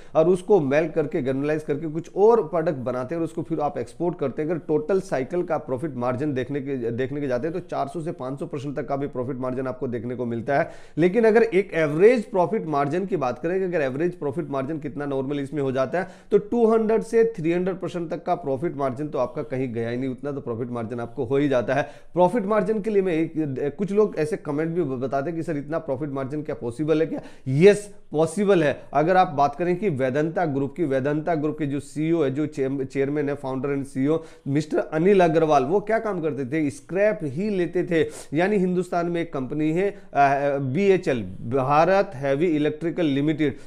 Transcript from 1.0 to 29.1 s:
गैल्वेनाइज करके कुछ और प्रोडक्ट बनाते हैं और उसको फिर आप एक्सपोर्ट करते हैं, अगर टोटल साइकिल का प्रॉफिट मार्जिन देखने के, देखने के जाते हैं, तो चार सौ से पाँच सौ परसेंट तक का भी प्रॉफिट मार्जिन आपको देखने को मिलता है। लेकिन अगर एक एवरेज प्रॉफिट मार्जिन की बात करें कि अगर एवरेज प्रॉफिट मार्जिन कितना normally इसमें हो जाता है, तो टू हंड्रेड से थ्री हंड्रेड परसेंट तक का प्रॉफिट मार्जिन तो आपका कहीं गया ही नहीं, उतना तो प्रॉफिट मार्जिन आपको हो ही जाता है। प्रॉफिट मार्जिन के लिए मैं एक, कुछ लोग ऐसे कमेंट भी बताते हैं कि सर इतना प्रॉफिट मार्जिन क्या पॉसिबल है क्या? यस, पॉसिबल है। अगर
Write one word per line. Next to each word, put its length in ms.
गैल्वेनाइज 400
करके 240
कुछ 300
और 260
प्रोडक्ट 340
बनाते 380
हैं 60
और 40
उसको 180
फिर 180
आप 180
एक्सपोर्ट 400
करते 240
हैं, 80
अगर 80
टोटल 420
साइकिल 420
का 160
प्रॉफिट 360
मार्जिन 400
देखने 260
के, 300
देखने 300
के 80
जाते 200
हैं, 60
तो 60
चार 280
सौ 120
से 120
पाँच 260
सौ 80
परसेंट 300
तक 120
का 80
भी 100
प्रॉफिट 300
मार्जिन 300
आपको 220
देखने 260
को 120
मिलता 320
है। 120
लेकिन 260
अगर 180
एक 320
एवरेज 500
प्रॉफिट 420
मार्जिन 400
की 100
बात 220
करें 200
कि 60
अगर 160
एवरेज 380
प्रॉफिट 320
मार्जिन 280
कितना 320
normally 280
इसमें 240
हो 100
जाता 260
है, 100
तो 80
टू 340
हंड्रेड 300
से 220
थ्री 160
हंड्रेड 240
परसेंट 340
तक 120
का 120
प्रॉफिट 420
मार्जिन 320
तो 100
आपका 240
कहीं 320
गया 160
ही 60
नहीं, 140
उतना 220
तो 80
प्रॉफिट 280
मार्जिन 320
आपको 240
हो 120
ही 120
जाता 260
है। 80
प्रॉफिट 220
मार्जिन 440
के 100
लिए 120
मैं 100
एक, 200
कुछ 140
लोग 260
ऐसे 180
कमेंट 340
भी 120
बताते 480
हैं 60
कि 60
सर 140
इतना 220
प्रॉफिट 300
मार्जिन 340
क्या 120
पॉसिबल 460
है 60
क्या? 140
यस, 460
पॉसिबल 520
है। 180
अगर 240